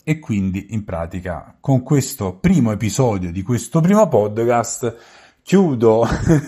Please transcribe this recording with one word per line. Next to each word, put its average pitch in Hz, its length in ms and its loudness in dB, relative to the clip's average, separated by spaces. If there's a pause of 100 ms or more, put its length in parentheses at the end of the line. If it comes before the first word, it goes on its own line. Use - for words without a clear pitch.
e 156 160 -4
quindi, 98 520 -4
in 107 120 -6
pratica, 85 800 -10
con 131 200 0
questo 127 520 -2
primo 143 400 2
episodio 101 580 -2
di 95 120 -6
questo 123 360 -2
primo 196 300 4
podcast 117 840 0 (480)
chiudo 117 640 4 (420)